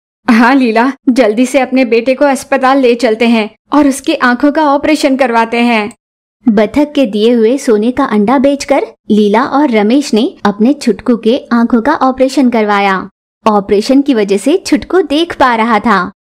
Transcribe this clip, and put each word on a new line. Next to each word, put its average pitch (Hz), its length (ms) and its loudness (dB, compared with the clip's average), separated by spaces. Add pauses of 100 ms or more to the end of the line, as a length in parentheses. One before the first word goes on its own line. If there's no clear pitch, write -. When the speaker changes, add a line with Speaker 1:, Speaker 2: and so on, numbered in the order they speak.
(300)
Speaker 1:
हाँ 240 260 4
लीला, 247 360 0 (180)
जल्दी 233 360 2
से 277 140 0
अपने 254 260 0
बेटे 233 300 0
को 294 100 0
अस्पताल 262 520 0
ले 247 180 2
चलते 233 320 0
हैं 226 220 0 (240)
और 285 140 4
उसकी 269 260 -2
आंखों 247 380 0
का 311 140 0
ऑपरेशन 285 500 0
करवाते 233 420 -2
हैं। 233 340 -2 (560)
Speaker 2:
बत्तख 226 480 0
के 277 100 2
दिए 214 280 0
हुए 233 240 2
सोने 226 340 0
का 269 140 -2
अंडा 208 320 0
बेचकर 277 480 0 (240)
लीला 208 340 2
और 285 260 0
रमेश 226 440 0
ने 226 320 0
अपने 208 280 0
छुटकू 240 440 -2
के 226 200 0 (140)
आंखों 233 300 0
का 285 140 0
ऑपरेशन 262 540 0
करवाया। 202 600 -2 (380)
ऑपरेशन 208 540 0
की 277 120 0
वजह 208 240 0
से 294 200 0
छुटकू 330 440 -2
देख 320 360 -4
पा 254 180 0
रहा 220 240 0
था। 196 320 -2 (160)